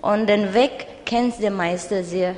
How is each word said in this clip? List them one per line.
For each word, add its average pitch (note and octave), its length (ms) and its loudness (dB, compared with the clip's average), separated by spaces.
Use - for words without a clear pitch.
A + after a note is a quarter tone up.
und G#3 260 2
den G#3 260 2
Weg - 320 2
kennt A#3 380 0
der G#3 80 2
Meister F3+ 540 -2
sehr F3+ 340 -2